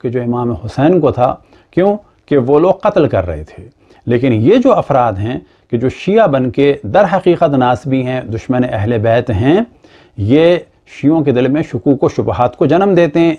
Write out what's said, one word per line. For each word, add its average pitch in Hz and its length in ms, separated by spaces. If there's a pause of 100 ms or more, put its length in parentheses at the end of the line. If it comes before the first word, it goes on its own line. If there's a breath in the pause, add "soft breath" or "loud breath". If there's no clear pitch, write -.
कि 127 80
जो 123 120
इमाम 120 300
हुसैन 143 480
को 135 120
था। 123 180 (420 soft breath)
क्यों? 202 240 (320 soft breath)
कि 147 100
वो 135 200
लोग 185 240
कत्ल 185 260
कर 95 160
रहे 78 200
थे। - 180 (440 soft breath)
लेकिन 123 280
ये 135 240
जो 254 140
अफराद 127 460
हैं 117 220 (320 soft breath)
कि 120 60
जो 123 120
शिया 208 380
बन 131 220
के 139 360
दर 170 200
हकीकत 175 460
नासबी 131 500
हैं, 127 280
दुश्मन 123 340
अहले 117 360
बैत 117 320
हैं, 143 340 (520 soft breath)
ये 156 480 (240)
शियों 156 320
के 139 100
दिल 127 160
में 147 160
शुकूक 135 400
व - 60
शुबहात 113 460
को 170 100
जन्म 190 280
देते 170 260
हैं। 165 180